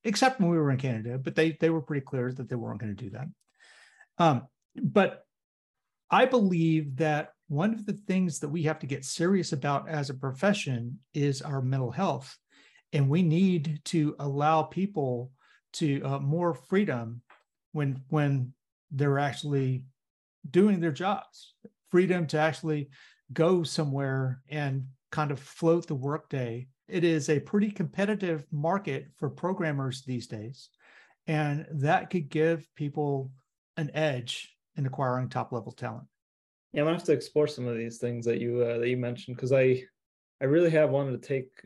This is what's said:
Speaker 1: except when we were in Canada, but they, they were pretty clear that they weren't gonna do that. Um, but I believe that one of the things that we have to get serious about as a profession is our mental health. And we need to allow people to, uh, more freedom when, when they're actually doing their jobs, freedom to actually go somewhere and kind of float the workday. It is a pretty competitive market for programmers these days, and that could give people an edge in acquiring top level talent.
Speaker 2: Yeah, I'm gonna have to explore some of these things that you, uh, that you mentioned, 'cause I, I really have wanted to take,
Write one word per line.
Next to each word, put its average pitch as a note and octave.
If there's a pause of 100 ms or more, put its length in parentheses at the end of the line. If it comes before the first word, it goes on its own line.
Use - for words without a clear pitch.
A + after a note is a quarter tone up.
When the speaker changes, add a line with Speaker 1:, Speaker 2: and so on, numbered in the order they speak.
Speaker 1:
except B3
when E3+
we E3+
were D3
in B2+
Canada, A#2+
but C3+
they, D#3+
they E3
were D#3+
pretty C#3+
clear B2+
that B2+
they B2
weren't A2+
gonna G#2
do -
that. C#3+ (880)
Um, D3+ (340)
but F#3+ (840)
I G#3+
believe E3
that D3+ (160)
one E3+
of A3
the -
things F#3
that D3+
we D#3
have D3+
to D3
get C3+
serious F3+
about C#3+
as C#3+
a C#3
profession C3 (140)
is C#3+
our C#3
mental B2+
health. D#3+ (560)
And C#3
we E3+
need E3
to D3+
allow D3
people C#3 (400)
to, C#3
uh, C#3
more D#3+
freedom B2+ (520)
when, C#3
when C#3 (380)
they're C#3
actually C3+ (680)
doing F#3+
their E3
jobs, - (360)
freedom F3+
to D#3
actually D3+ (440)
go E3+
somewhere C3+
and C#3 (260)
kind D3+
of C3
float E3
the D#3
workday. B2+ (200)
It F3
is D#3+
a D3
pretty G#3
competitive F#3+
market D3+ (100)
for D3
programmers C#3+
these B2
days, A#2 (580)
and D3+
that D#3+
could E3
give D#3+ (100)
people C#3+ (440)
an B2
edge C#3 (220)
in C#3
acquiring C3
top -
level A#2
talent. A#2+ (640)
Speaker 2:
Yeah, D3
I'm D3+
gonna E3
have -
to E3
explore D3+
some B2
of A#2+
these A#2
things A#2+
that A#2
you, A#2+
uh, A#2
that A#2+
you B2+
mentioned, A#2+
'cause B2+
I, C3 (580)
I C3+
really E3
have D3+
wanted C3+
to -
take, C3 (140)